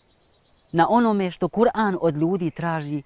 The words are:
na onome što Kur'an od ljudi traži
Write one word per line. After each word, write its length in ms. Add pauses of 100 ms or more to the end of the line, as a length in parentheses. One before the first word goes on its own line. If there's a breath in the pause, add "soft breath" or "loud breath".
(720)
na 180
onome 420
što 160
Kur'an 540
od 160
ljudi 340
traži 540